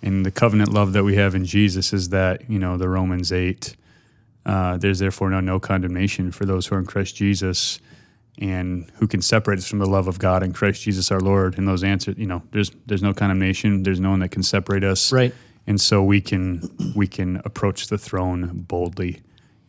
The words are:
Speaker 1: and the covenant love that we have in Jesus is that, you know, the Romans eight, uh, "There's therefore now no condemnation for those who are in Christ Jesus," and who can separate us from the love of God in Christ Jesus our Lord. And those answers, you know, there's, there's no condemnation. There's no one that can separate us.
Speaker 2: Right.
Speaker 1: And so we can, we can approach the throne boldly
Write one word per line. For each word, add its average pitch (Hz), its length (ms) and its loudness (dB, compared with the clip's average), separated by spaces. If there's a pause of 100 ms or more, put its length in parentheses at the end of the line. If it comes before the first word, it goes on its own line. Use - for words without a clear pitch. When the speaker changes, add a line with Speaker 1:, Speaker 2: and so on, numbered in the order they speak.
Speaker 1:
and 98 220 0
the 95 60 0
covenant 107 420 2
love 101 200 2
that 101 100 4
we 98 140 4
have 98 180 4
in 95 100 0
Jesus 95 480 2
is 92 180 -2
that, 92 380 0
you 104 120 -2
know, 90 160 -2
the 92 120 -2
Romans 92 440 0
eight, 90 420 -2 (720)
uh, 92 300 0
"There's 92 240 2
therefore 95 300 0
now 95 100 0
no 92 180 0
condemnation 92 720 -2
for 95 140 -6
those 95 240 -2
who 101 80 -2
are - 20 0
in 90 80 -4
Christ - 300 -4
Jesus," 95 640 0 (580)
and 92 600 -4
who 110 80 2
can 101 140 0
separate 107 380 0
us 92 100 -8
from 104 120 -2
the 98 60 0
love 95 220 2
of 90 100 -4
God 92 240 2
in 92 120 -2
Christ 101 280 0
Jesus 95 300 0
our 95 80 2
Lord. 95 380 2
And 98 100 0
those 95 160 0
answers, 98 320 0
you 113 100 -6
know, 87 160 -6 (100)
there's, 104 180 0 (160)
there's 95 160 -2
no 101 100 2
condemnation. 95 720 2
There's 92 180 0
no 95 100 2
one 95 100 2
that 92 100 -2
can - 120 -4
separate 98 400 0
us. 95 300 0
Speaker 2:
Right. 127 220 4 (320)
Speaker 1:
And 101 120 2
so 98 240 4
we 98 200 4
can, 92 400 -2 (340)
we 101 100 2
can 90 380 -4
approach - 440 -4
the 104 100 -2
throne 90 680 -4
boldly 90 540 -4 (480)